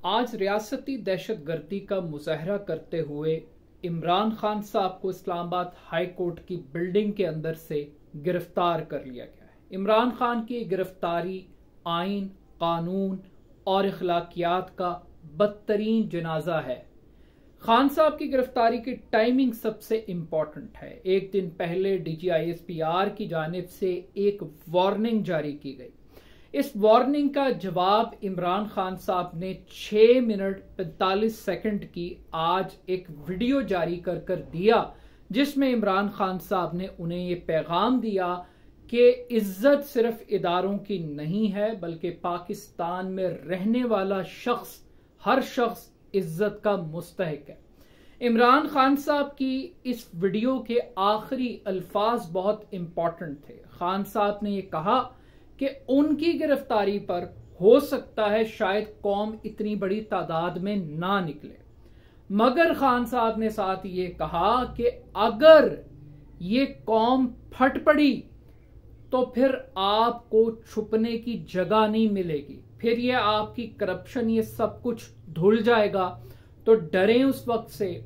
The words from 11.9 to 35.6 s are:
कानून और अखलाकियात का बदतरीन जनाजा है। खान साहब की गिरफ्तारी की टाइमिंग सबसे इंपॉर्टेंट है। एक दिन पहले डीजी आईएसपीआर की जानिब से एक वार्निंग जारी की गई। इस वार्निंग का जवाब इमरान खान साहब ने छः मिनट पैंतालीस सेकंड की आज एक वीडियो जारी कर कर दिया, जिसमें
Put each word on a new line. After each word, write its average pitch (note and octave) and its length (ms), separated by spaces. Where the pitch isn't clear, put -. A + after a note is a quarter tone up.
कानून F3+ 580
और G3 200
अखलाकियात F3 920
का F3+ 120
बदतरीन G#3 720
जनाजा E3 520
है। C3 220
खान B3 280
साहब D4+ 280
की D4+ 100
गिरफ्तारी B3 520
की B3+ 140
टाइमिंग B3 420
सबसे A3 540
इंपॉर्टेंट D#3+ 680
है। - 160
एक F#3+ 260
दिन F#3 160
पहले F#3 420
डीजी E3 300
आईएसपीआर E3 800
की G#3 200
जानिब E3+ 440
से F3+ 240
एक G3+ 300
वार्निंग G3+ 540
जारी D3+ 300
की C#3 180
गई। B2+ 200
इस C#4 220
वार्निंग B3+ 540
का C#4 220
जवाब F#3+ 580
इमरान F#3+ 460
खान F#3 280
साहब F3+ 380
ने F#3 180
छः A#3 540
मिनट G3 340
पैंतालीस G3 600
सेकंड G3+ 460
की F3 200
आज F3+ 400
एक F#3 180
वीडियो A#3+ 340
जारी F3 360
कर F3 200
कर F3+ 180
दिया, F#3+ 400
जिसमें C#4 400